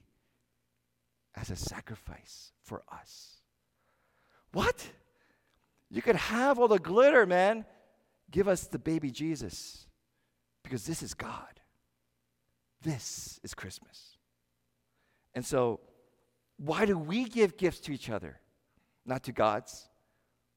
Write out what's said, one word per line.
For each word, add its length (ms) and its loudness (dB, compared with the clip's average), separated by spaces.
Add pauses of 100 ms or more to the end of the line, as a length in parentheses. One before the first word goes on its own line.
(1300)
as 160 -12
a 60 -10
sacrifice 960 -14 (100)
for 280 -14
us. 500 -20 (1120)
What? 340 0 (1040)
You 100 -6
could 160 2
have 420 0
all 100 6
the 100 6
glitter, 480 8
man. 380 4 (680)
Give 180 2
us 160 2
the 140 -6
baby 320 -2
Jesus, 760 -8 (760)
because 240 -8
this 160 -8
is 120 -10
God. 460 -14 (1200)
This 600 -8
is 120 -14
Christmas. 640 -18 (1160)
And 100 -6
so, 360 0 (760)
why 300 0
do 100 4
we 280 -4
give 320 2
gifts 240 -2
to 120 -8
each 160 -10
other, 320 -8 (640)
not 200 -6
to 80 -8
gods? 560 0 (680)